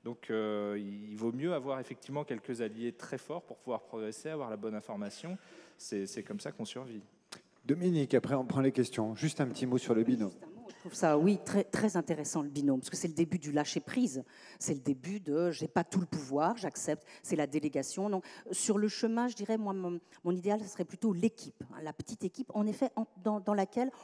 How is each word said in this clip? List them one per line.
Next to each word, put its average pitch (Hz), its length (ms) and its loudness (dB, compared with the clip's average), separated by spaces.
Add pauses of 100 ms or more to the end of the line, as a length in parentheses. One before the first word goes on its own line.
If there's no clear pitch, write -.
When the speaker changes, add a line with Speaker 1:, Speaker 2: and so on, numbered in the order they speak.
Speaker 1:
Donc, 117 280 -8
euh, 104 480 0
il 104 360 -8
vaut 113 160 0
mieux 151 220 -2
avoir 135 260 -2
effectivement 135 440 -8
quelques 120 380 -6
alliés 113 300 -4
très 131 280 -8
forts 170 240 -10
pour 117 140 -16
pouvoir 117 260 -6
progresser, 110 460 -8
avoir 143 200 -6
la 110 80 -6
bonne 107 160 -6
information. 104 640 -8 (400)
C'est, 98 300 -4
c'est 104 160 -8
comme 101 160 -8
ça - 120 -8
qu'on 110 140 -8
survit. 120 380 -12 (640)
Speaker 2:
Dominique, 160 500 4
après 120 180 6
on 127 120 2
prend 131 160 2
les 135 100 6
questions. 113 420 2
Juste 151 280 0
un 131 60 2
petit 127 200 -2
mot 127 100 4
sur 117 160 2
le 110 100 6
binôme. 110 280 2
Speaker 3:
Juste - 120 -18
un - 40 -16
mot, - 220 -18
je - 60 -18
trouve - 180 -14
ça, 151 240 6
oui, 180 260 6
très, 196 200 2
très 202 340 2
intéressant 151 460 0
le 143 60 -2
binôme, 139 300 4
parce - 120 -6
que - 40 -6
c'est 175 120 -2
le 156 80 -2
début 165 240 2
du 147 120 -4
lâcher 147 280 0
prise. 151 440 0 (360)
C'est - 160 0
le 139 40 -6
début 139 400 -2
de « 170 320 2
j'ai - 160 -4
pas 175 160 2
tout - 160 0
le 175 60 0
pouvoir, 151 520 0
j'accepte », 160 460 -4 (200)
c'est - 120 -2
la 147 120 2
délégation. 147 600 -2
Donc, 190 160 0 (280)
sur 202 260 2
le 214 100 4
chemin, 233 400 0
je 233 80 -4
dirais, 220 220 0
moi, 202 160 -2
mon, 175 260 -2 (240)
mon 175 80 2
idéal, 190 300 2
ce 196 60 -8
serait 185 180 -4
plutôt 214 260 0
l'équipe, 180 600 0
hein, - 100 -14
la 156 100 -6
petite - 320 -10
équipe, - 300 -6
en 208 140 2
effet, 233 280 0
en, 220 120 -2 (160)
dans, 214 160 0
dans 202 160 0
laquelle 233 340 0 (140)